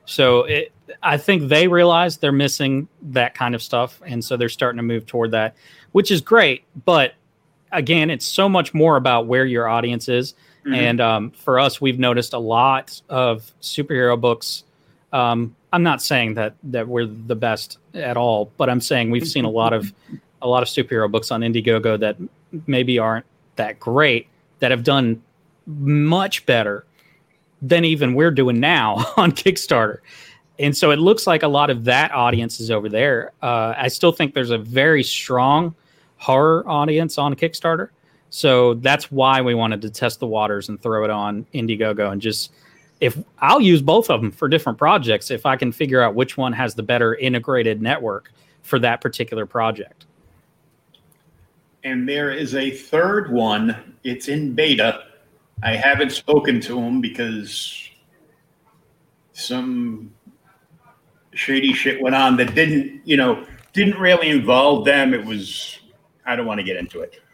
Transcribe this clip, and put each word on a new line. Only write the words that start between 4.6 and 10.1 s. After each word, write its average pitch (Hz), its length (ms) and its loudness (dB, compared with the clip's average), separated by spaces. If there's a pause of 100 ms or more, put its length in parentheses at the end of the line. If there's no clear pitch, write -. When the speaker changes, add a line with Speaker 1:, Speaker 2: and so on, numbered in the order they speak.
Speaker 1:
to 117 60 -6
move 117 220 -4
toward 117 260 -4
that, 113 240 -2 (360)
which 196 180 4
is 180 120 2
great. 165 420 4 (220)
But 151 280 4 (580)
again, 160 380 0
it's 143 160 -6
so 196 240 0
much 180 240 0
more 156 240 6
about 123 300 2
where 131 180 2
your 120 220 0
audience 117 420 -2
is. 127 240 -2 (320)